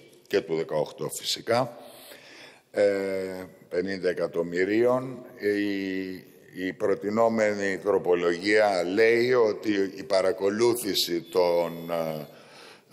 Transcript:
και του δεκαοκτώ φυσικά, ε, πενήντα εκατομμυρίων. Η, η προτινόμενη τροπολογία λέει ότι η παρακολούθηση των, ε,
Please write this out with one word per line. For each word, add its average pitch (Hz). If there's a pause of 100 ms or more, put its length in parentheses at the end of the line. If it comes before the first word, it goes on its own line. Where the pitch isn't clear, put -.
(260)
και 98
του 80
δεκαοκτώ 76
φυσικά, - (920)
ε, 104 (840)
πενήντα 90
εκατομμυρίων. 95 (120)
Η, 95
η 92
προτινόμενη 104
τροπολογία 92 (120)
λέει 117
ότι 104
η 95
παρακολούθηση 95
των, 85
ε, 80 (680)